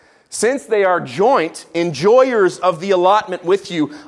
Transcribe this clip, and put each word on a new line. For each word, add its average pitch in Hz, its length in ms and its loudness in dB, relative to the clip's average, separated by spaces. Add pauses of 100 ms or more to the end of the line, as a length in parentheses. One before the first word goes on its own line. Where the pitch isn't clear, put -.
(300)
Since 254 360 -2
they 208 180 0
are 180 160 2
joint 165 760 -2
enjoyers 190 840 2
of 170 220 -2
the 196 100 -2
allotment 185 520 0
with 185 280 -2
you 156 200 -4 (160)